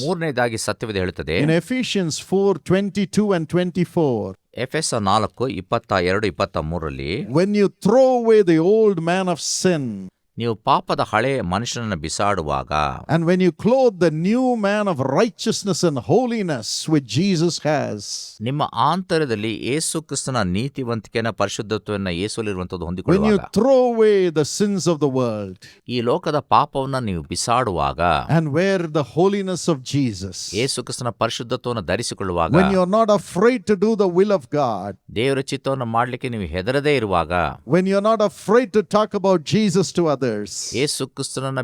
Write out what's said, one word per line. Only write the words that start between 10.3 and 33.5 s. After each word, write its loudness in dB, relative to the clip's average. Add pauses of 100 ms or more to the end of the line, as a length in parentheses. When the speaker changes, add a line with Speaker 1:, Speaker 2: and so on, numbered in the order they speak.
Speaker 1:
ನೀವು -2 (100)
ಪಾಪದ 0
ಹಳೆ 0
ಮನುಷ್ಯನನ್ನ -4
ಬಿಸಾಡುವಾಗ, -2 (360)
Speaker 2:
And 2
when 2
you 4
clothe 2
the 4 (120)
new 2 (120)
man 0
of -2 (120)
righteousness 0
and 2
holiness 0 (180)
which 2
Jesus 0 (100)
has, -2 (400)
Speaker 1:
ನಿಮ್ಮ -4 (200)
ಆಂತರ್ಯದಲ್ಲಿ 0 (140)
ಯೇಸು -2
ಕ್ರಿಸ್ತನ -4
ನೀತಿವಂತಿಕೆಯನ್ನ, -4
ಪರಿಶುದ್ಧತ್ವವನ್ನ -4
ಯೇಸುವಲ್ಲಿರುವಂಥದ್ದು -4
Speaker 2:
when -6
you -8
Speaker 1:
ಹೊಂದಿಕೊಳ್ಳುವಾಗ, 2 (120)
Speaker 2:
throw 6
away 4 (120)
the 0
sins -2
of 2
the 2
world, -2 (320)
Speaker 1:
ಈ -2
ಲೋಕದ 0 (120)
ಪಾಪವನ್ನ 2
ನೀವು -4
ಬಿಸಾಡುವಾಗ, -2 (280)
Speaker 2:
and 2
wear 2 (200)
the -2
holiness 0
of 0 (140)
Jesus, -2 (180)
Speaker 1:
ಯೇಸು -2
ಕ್ರಿಸ್ತನ -6
ಪರಿಶುದ್ಧತ್ವವನ್ನ -4
ಧರಿಸಿಕೊಳ್ಳುವಾಗ, -2
Speaker 2:
when 6
you're 2
not 2
afraid 0